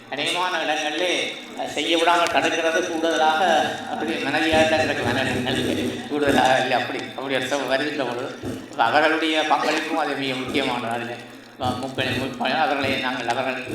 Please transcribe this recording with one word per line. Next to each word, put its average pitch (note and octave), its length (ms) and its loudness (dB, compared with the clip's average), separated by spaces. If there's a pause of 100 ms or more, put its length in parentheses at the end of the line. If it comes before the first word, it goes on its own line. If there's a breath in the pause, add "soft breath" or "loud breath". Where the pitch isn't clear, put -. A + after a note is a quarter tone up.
(100)
அநேகமான E3+ 520 -2
இடங்களிலே, D#3 680 -2 (260)
அஹ், C3+ 80 -4
செய்ய D3+ 300 0
விடாமல் E3+ 360 4
தடுக்கிறது D#3+ 580 2
கூடுதலாக D#3 800 4 (200)
அவருடைய - 340 -2
மனைவியாக D#3+ 520 4
தான் D#3 80 4
இருக்கு. D3 200 -2
மனைவிகள் B2+ 840 0 (200)
கூடுதலாக C#3 520 4
இல்லை, B2+ 120 0
அப்படி, A#2+ 260 0
அப்படி C3+ 360 -6
ஒரு C3 120 0
சம்பவம் C3+ 220 -2
வருகின்ற C#3 360 0
பொழுது A#2+ 500 -6 (160)
அப்ப C#3 140 0
அவர்களுடைய D#3 560 2
பங்களிப்பும் D#3 560 0
அது D3 180 0
மிக C3+ 200 -4
முக்கியமானது. B2+ 520 -2
அதில், A#2 300 -6 (440)
அஹ், B2+ 180 -2
முக்கிய-, C3 320 -4
முக்கிய-, B2+ 440 -2
அவர்களை C#3 460 0
நாங்கள், B2+ 260 -2
அவர்கள் B2+ 360 -2 (120)